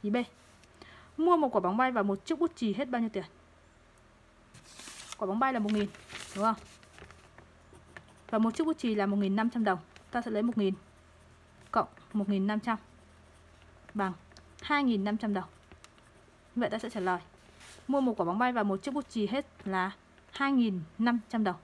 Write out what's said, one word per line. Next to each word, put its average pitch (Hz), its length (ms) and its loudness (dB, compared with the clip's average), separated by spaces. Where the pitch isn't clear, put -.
Ý 208 80 -4
B. 220 80 2
Mua 339 200 6
một 277 180 2
quả 196 60 4
bóng 185 160 0
bay 254 140 2
và 226 120 2
một 196 220 0
chiếc 330 140 -2
bút 330 160 2
chì 214 180 0
hết 254 160 -4
bao 240 120 -2
nhiêu 226 80 -2
tiền? 190 140 -6
Quả 208 100 -4
bóng 202 120 0
bay 262 140 2
là 240 60 0
một 208 120 0
nghìn, 208 180 0
đúng 202 80 -2
không? 220 120 2
Và 226 80 0
một 226 180 2
chiếc 330 80 0
bút 311 140 0
chì 220 180 0
là 202 100 2
một 202 120 2
nghìn 196 180 2
năm 220 140 2
trăm 233 140 -2
đồng. 185 160 2
Ta 240 100 -2
sẽ 240 100 -6
lấy 214 120 0
một 240 140 0
nghìn 196 160 2
cộng - 160 2
một 202 160 0
nghìn 196 180 2
năm 214 120 0
trăm 220 180 -2
bằng 190 200 -2
hai 285 220 2
nghìn 220 200 2
năm 208 140 0
trăm 208 160 -2
đồng. 185 160 -4
Như 233 40 -2
vậy 240 100 0
ta 220 100 -4
sẽ 220 100 -8
trả 226 100 -6
lời 180 200 0
mua 277 140 2
một 247 160 2
quả 170 80 2
bóng 180 140 0
bay 247 140 2
và 226 100 2
một 190 200 0
chiếc 277 100 -6
bút 277 160 -4
chì 208 180 0
hết 269 180 -2
là 190 260 -2
hai 277 200 0
nghìn 220 300 4
năm 240 220 2
trăm 220 140 0
đồng. 185 200 2